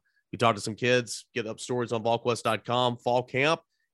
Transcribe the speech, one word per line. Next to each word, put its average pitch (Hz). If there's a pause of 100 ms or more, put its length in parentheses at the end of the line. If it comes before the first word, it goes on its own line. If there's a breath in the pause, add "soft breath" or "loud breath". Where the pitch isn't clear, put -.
(320)
we -
talk 117
to 101
some 110
kids, 123
get 117
up 110
stories 123
on 113
volquest 117
dot 110
com. 123
Fall 123
camp, 139 (340)